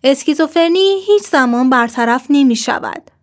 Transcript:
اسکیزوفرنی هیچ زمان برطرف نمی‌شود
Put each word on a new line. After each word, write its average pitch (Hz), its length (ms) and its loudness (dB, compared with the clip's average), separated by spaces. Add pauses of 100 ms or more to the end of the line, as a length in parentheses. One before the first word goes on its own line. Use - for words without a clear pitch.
اسکیزوفرنی 330 1000 0
هیچ 415 160 2
زمان 254 480 0
برطرف 233 600 0
نمی‌شود 254 800 0 (120)